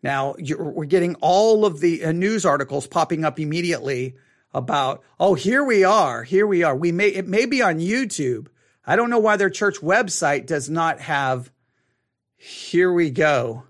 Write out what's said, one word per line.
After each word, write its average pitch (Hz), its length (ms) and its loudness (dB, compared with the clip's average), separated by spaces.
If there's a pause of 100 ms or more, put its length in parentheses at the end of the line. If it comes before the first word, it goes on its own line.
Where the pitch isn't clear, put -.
Now 139 340 -2
you're, 151 260 -6
we're 151 220 -6
getting 175 360 2
all 214 440 4
of 165 140 -2
the, 170 260 0
uh, 160 60 0
news 185 340 0
articles 139 400 0
popping 160 380 -2
up 156 160 -2
immediately 147 760 -4 (380)
about, 135 500 -2 (160)
"Oh, 180 160 4
here 233 280 0
we 226 200 4
are. 160 400 2
Here 190 220 2
we 185 180 0
are." 147 120 2
We 170 160 -2
may, 196 160 0
it 190 200 -2
may 208 180 0
be 254 160 -2
on 170 180 2
YouTube. 170 680 -4 (380)
I 170 100 2
don't 240 140 0
know 233 100 2
why 214 180 2
their 190 120 2
church 202 300 -2
website 156 680 0
does 143 220 -4
not 165 300 -2
have, 131 520 -4 (840)
here - 560 -2
we 175 180 0
go. 123 600 0